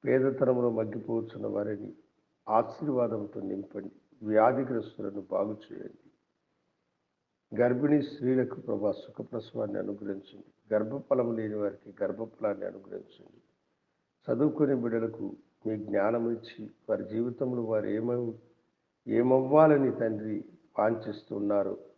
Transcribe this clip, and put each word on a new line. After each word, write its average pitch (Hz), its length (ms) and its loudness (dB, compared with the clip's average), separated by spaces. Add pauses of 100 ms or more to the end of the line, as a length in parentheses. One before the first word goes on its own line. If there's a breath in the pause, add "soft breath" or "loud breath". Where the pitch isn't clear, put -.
పేదతనంలో 131 640 2
మగ్గిపోతున్న 110 760 -4
వారిని 104 460 -4 (560)
ఆశీర్వాదంతో 113 920 0
నింపండి. 98 500 -8 (320)
వ్యాధిగ్రస్తులను 110 960 2 (100)
బాగు 101 340 -2
చేయండి. - 400 -16 (1600)
గర్భిణీ 135 400 4
స్త్రీలకు, 127 580 0
ప్రభా, 104 320 -2
సుఖప్రసవాన్ని 110 840 -8
అనుగ్రహించండి. 101 960 -8
గర్భఫలం 117 600 0
లేని 110 180 -4
వారికి 101 500 -6
గర్భఫలాన్ని 101 600 -4
అనుగ్రహించండి. 95 760 -14 (840)
చదువుకునే 139 500 2
బిడ్డలకు 113 600 -4 (300)
మీ 110 100 -2
జ్ఞానం 104 540 0
ఇచ్చి 117 400 -10 (180)
వారి 104 160 -2
జీవితంలో 120 580 -2
వారు 110 240 0
ఏమై-, 113 460 -2 (760)
ఏమవ్వాలని 131 840 6
తండ్రి 110 520 -2 (340)
వాంఛిస్తున్నారో 104 1000 0 (220)